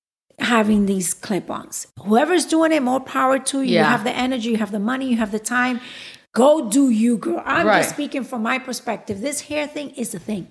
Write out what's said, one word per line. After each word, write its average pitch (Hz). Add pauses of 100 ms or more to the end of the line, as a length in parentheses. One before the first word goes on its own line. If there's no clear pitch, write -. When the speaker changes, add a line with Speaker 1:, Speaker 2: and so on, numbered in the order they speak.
(380)
Speaker 1:
having 214
these 190
clip-ons. - (160)
Whoever's 269
doing 320
it, 302
more 254
power 262
to 269
you. -
You 233
Speaker 2:
Yeah. 156
Speaker 1:
have 226
the 220
energy, 254
you 220
have 208
the 214
money, 262
you 240
have 220
the 214
time. 247 (540)
Go 277
do 269
you, 226
girl. 339
I'm 277
Speaker 2:
Right. 202
Speaker 1:
just -
speaking 285
from 233
my 247
perspective. 226
This 285
hair 302
thing 294
is 247
a 185
thing. 208